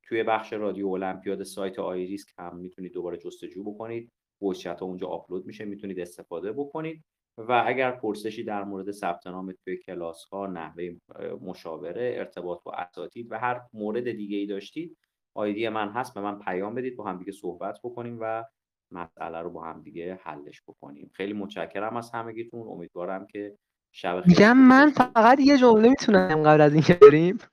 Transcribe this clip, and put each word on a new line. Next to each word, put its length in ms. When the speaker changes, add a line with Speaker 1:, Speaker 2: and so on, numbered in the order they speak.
Speaker 1:
توی 200
بخش 300
رادیو 340
المپیاد 560
سایت 360
آیریس 460
هم 180
می‌تونید 360
دوباره 240
جستجو 460
بکنید، 480
وایس 180
چت 200
ها 60
اونجا 220
آپلود 380
می‌شه، 200
می‌تونید 340
استفاده 520
بکنید. 520
و 280
اگر 260
پرسشی 520
در 200
مورد 280
ثبت 360
نام 260
توی 120
کلاس 460
ها، 240
نحوه، 480
اه، 180
مشاوره، 840
ارتباط 460
با 80
اساتید 600
و 80
هر 220
مورد 380
دیگه 260
ای 80
داشتید، 520
آی 200
دی 160
من 200
هست، 240
به 80
من 180
پیام 360
بدید، 200
با 80
هم 140
دیگه 140
صحبت 520
بکنیم 380
و 220
مسئله 460
رو 120
با 140
هم 180
دیگه 420
حلش 440
بکنیم. 460
خیلی 200
متشکرم 640
از 140
همگیتون. 560
امیدوارم 600
که 300
شب 300
خیلی 140
Speaker 2:
می‌گم 180
Speaker 1:
خوبی 140
Speaker 2:
من 180
Speaker 1:
داشته 180
باشید. 100
Speaker 2:
فقط 260
یه 180
جمله 320
می‌تونم 540
قبل 180
از 120
اینکه 200
بریم؟ 440